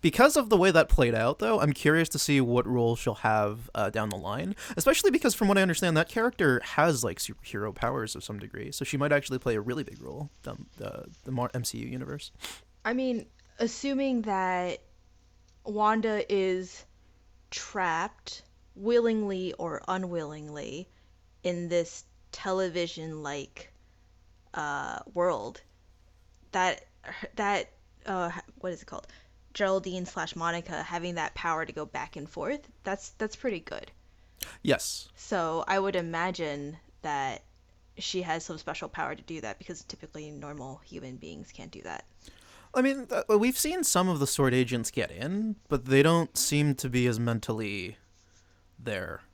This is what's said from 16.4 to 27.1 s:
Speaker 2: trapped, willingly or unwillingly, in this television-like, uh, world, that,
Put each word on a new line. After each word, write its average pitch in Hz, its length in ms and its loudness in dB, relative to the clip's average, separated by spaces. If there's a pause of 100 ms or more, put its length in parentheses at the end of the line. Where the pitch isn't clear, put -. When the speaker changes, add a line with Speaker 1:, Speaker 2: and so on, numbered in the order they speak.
Speaker 2:
trapped, - 920 -4 (320)
willingly 208 800 2
or 170 340 -6
unwillingly, 151 1000 -6 (560)
in 175 260 -2
this 170 360 -2 (260)
television-like, 160 1400 -4 (840)
uh, 143 440 -6 (140)
world, 151 480 0 (920)
that, 185 320 0 (500)